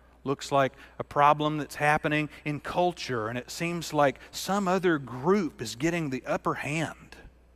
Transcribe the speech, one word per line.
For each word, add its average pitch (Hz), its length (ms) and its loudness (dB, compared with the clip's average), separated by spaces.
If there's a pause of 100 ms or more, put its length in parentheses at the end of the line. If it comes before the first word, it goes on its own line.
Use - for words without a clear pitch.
(240)
looks - 260 -4
like 139 220 2 (260)
a - 60 -6
problem 151 540 4
that's - 160 -8
happening 151 560 0 (160)
in 147 120 -4
culture, 131 680 -2
and 120 80 -6
it 123 140 -8
seems 170 420 -6
like 143 260 4 (120)
some 196 360 -2
other 185 300 4
group 139 640 0
is 113 160 -8
getting 160 320 0
the 131 160 -4
upper 165 300 -2
hand. 143 600 -6 (400)